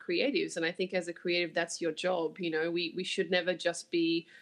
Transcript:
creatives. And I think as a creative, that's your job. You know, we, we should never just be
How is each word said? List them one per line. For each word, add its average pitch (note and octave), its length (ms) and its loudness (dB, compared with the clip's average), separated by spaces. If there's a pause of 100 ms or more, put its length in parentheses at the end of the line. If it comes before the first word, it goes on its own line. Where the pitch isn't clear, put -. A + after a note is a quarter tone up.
creatives. F3 500 2
And E3 100 0
I E3+ 40 2
think F#3 220 -2
as F3 160 -2
a E3+ 60 -6
creative, F3 400 0
that's E3+ 260 -2
your E3 120 0
job. F#3 460 -2
You E3+ 120 -2
know, D#3+ 200 0
we, E3+ 240 -2
we F3+ 80 -4
should F#3 280 -2
never F3+ 240 2
just E3+ 360 -2
be E3 360 2 (160)